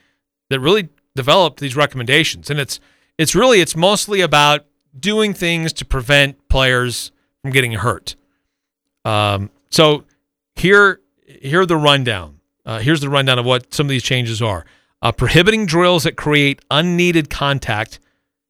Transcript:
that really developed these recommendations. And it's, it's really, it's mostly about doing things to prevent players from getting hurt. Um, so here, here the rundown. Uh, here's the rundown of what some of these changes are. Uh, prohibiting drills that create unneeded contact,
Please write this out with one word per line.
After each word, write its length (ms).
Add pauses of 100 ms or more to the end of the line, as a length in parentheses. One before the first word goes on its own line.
(480)
that 120
really 300 (260)
developed 420
these 160
recommendations. 760
And 100
it's, 180 (400)
it's 160
really, 260
it's 140
mostly 460
about 440 (320)
doing 380
things 380
to 120
prevent 640
players 640 (320)
from 80
getting 220
hurt. 420 (920)
Um, 460 (200)
so 340 (500)
here, 460 (260)
here 400
the 100
rundown. 640 (260)
Uh, 140
here's 220
the 100
rundown 300
of 40
what 300
some 120
of 40
these 140
changes 360
are. 240 (380)
Uh, 80
prohibiting 540
drills 400
that 100
create 460 (100)
unneeded 600
contact, 680 (520)